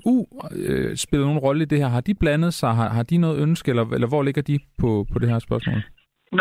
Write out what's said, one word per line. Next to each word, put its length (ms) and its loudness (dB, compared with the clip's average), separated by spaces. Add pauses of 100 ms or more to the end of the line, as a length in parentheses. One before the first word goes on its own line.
U, 200 2 (320)
øh, 400 -2
spillet 300 -2
nogen 140 0
rolle 220 0
i 40 -2
det 120 0
her? 100 0
Har 120 0
de 140 -2
blandet 400 2
sig? 200 0
Har, 140 2
har 140 0
de 140 0
noget 260 2
ønske, 280 0
eller, 140 2 (100)
eller 140 0
hvor 140 0
ligger 200 0
de 160 -2 (220)
på, 320 2
på 60 -2
det 100 2
her 100 2
spørgsmål? 440 -2 (580)